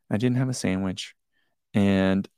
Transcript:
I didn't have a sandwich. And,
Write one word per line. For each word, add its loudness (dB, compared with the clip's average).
I -2
didn't 0
have 0
a -4
sandwich. -4
And, 2